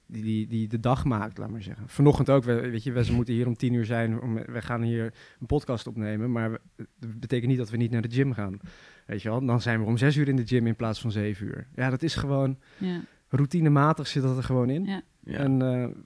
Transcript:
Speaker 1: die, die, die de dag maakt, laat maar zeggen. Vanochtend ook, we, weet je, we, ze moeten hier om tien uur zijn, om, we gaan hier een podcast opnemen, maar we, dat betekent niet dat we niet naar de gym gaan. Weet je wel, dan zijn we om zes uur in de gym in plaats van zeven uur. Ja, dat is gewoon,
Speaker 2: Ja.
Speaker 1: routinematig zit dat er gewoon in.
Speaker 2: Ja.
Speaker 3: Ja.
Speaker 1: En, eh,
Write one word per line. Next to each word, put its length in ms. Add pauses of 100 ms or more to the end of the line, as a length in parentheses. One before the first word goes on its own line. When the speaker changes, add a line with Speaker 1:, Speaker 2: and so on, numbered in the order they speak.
Speaker 1:
die, 160
die, 240
die 220
de 120
dag 240
maakt, 340
laat 120
maar 120
zeggen. 260
Vanochtend 420
ook, 140
we, 100 (160)
weet 120
je, 100
we, 120
ze 80
moeten 220
hier 120
om 100
tien 160
uur 120
zijn, 360
om, 140
we 280
gaan 200
hier 320 (260)
een 60
podcast 400
opnemen, 460
maar 180
we, 100 (380)
dat 220
betekent 280
niet 100
dat 120
we 60
niet 140
naar 120
de 80
gym 220
gaan. 260 (480)
Weet 160
je 60
wel, 180
dan 140
zijn 200
we 60
om 100
zes 200
uur 120
in 80
de 100
gym 200
in 100
plaats 240
van 120
zeven 340
uur. 280
Ja, 160
dat 120
is 120
gewoon, 440 (200)
Speaker 2:
Ja. 220 (280)
Speaker 1:
routinematig 800
zit 160
dat 140
er 80
gewoon 260
in. 140
Speaker 2:
Ja. 180 (220)
Speaker 3:
Ja. 140
Speaker 1:
En, 240
eh, 260 (180)